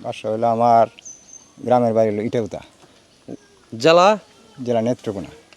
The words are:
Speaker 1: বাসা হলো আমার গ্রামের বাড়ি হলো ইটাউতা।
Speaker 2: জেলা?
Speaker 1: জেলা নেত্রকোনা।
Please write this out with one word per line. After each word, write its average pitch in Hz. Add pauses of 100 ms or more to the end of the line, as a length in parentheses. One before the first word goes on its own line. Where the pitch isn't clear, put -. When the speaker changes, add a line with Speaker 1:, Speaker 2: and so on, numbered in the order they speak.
Speaker 1:
বাসা 120
হলো 113
আমার 117 (720)
গ্রামের 117
বাড়ি 110
হলো 104
ইটাউতা। 110 (1120)
Speaker 2:
জেলা? 165 (580)
Speaker 1:
জেলা 117
নেত্রকোনা। 110 (280)